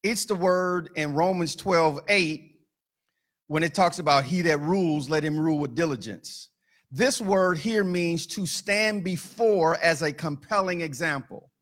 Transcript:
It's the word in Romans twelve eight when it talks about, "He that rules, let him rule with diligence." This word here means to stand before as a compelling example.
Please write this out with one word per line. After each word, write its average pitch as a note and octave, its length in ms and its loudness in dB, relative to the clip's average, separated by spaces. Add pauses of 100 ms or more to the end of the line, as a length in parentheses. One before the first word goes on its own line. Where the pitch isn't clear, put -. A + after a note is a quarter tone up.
It's G#3+ 240 -2
the G3+ 100 -2
word F3+ 580 0
in D3 200 -4
Romans E3+ 420 0
twelve E3 500 2
eight E3+ 540 0 (880)
when D#3 160 0
it E3 100 -2
talks F3 240 2
about, C#3+ 240 4
"He E3+ 200 -2
that D#3 180 2
rules, D3+ 500 0
let D#3 140 0
him D3+ 120 -2
rule D#3 220 2
with C#3 160 -4
diligence." A#2+ 760 -6 (420)
This A#3 280 0
word F#3 380 2
here G#3+ 240 0
means F3 460 -2
to F#3+ 180 -6
stand G#3 560 -2
before F3+ 760 2
as E3 240 2
a D3+ 100 -2
compelling F3 680 -4
example. C#3+ 680 -6 (120)